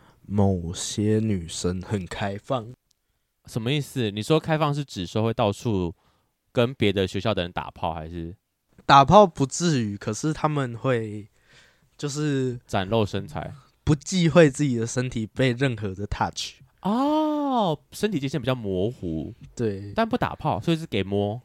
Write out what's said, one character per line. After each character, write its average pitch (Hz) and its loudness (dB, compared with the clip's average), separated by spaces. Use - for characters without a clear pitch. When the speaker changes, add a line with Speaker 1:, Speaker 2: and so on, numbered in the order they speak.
Speaker 1:
某 95 0
些 107 -2
女 95 -2
生 90 -4
很 95 -4
开 101 -6
放。 120 -6
Speaker 2:
什 - -6
么 117 -2
意 151 0
思？ 117 -4
你 104 -6
说 156 2
开 160 0
放 147 0
是 143 -4
指 95 -8
说 110 -2
会 113 0
到 107 2
处 95 -2
跟 123 2
别 101 2
的 95 0
学 95 -4
校 107 -2
的 90 -2
人 87 -6
打 - -8
炮， 85 -6
还 82 -10
是？ 85 -10
Speaker 1:
打 139 10
炮 196 10
不 139 0
至 147 0
于， 101 -2
可 113 -6
是 151 -2
他 151 -2
们 135 -2
会 110 -4
就 147 -6
是 135 -2
Speaker 2:
展 98 -4
露 110 2
身 98 -6
材， - -10
Speaker 1:
不 151 2
忌 170 0
讳 156 8
自 135 -2
己 131 0
的 113 -2
身 127 -4
体 110 -4
被 131 0
任 123 -2
何 104 -6
的 101 -8
touch。 - -6
Speaker 2:
哦， 277 0
身 214 -2
体 143 2
界 135 -2
限 143 -2
比 110 -6
较 131 2
模 101 -2
糊。 85 -6
Speaker 1:
对。 101 -4
Speaker 2:
但 226 2
不 240 -2
打 - -2
炮， 110 -2
所 165 0
以 165 2
是 160 -10
给 98 -2
摸， 101 0